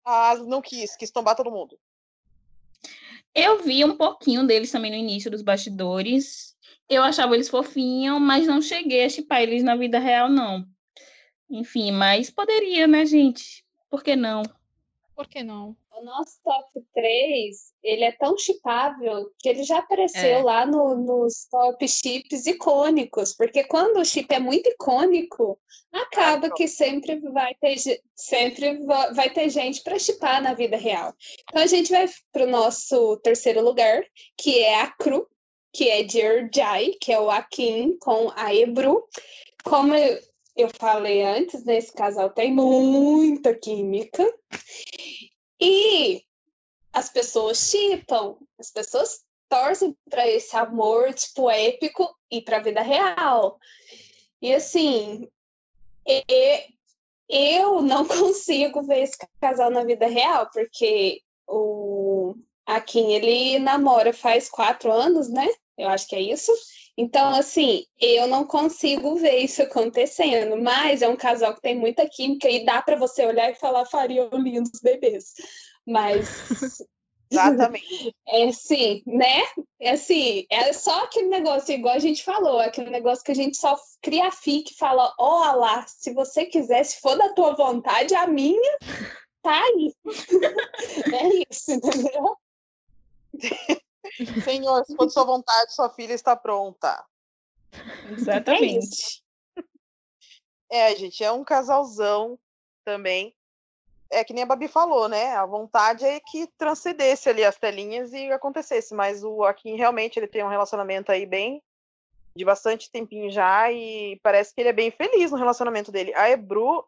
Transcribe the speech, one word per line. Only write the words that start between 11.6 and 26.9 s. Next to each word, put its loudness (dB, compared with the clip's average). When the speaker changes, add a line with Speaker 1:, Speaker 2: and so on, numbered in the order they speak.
Speaker 2:
mas 2
poderia, 0
né, 6
gente? 2
Por -8
que 0
não? -2
Speaker 3:
Por -14
que -12
não? -14
Speaker 4:
O -18
nosso -12
top -2
três, -2
ele 0
é 2
tão -2
shippável -4
que -2
ele -2
já 0
apareceu 2
Speaker 3:
É. 4
Speaker 4:
lá 4
no, 2
nos -2
top 2
chips -4
icônicos, 0
porque 0
quando 2
o 2
chip -2
é 2
muito 0
icônico, 0
acaba 2
Speaker 1:
Ah, -4
Speaker 4:
que 0
sempre -2